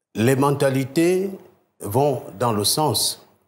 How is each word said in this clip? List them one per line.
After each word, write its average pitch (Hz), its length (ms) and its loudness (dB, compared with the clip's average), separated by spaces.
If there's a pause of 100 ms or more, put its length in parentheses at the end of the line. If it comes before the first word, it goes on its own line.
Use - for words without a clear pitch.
(140)
Les 120 220 2
mentalités 143 920 0 (500)
vont 120 420 0 (160)
dans 120 140 0
le 104 100 0
sens - 640 -2 (220)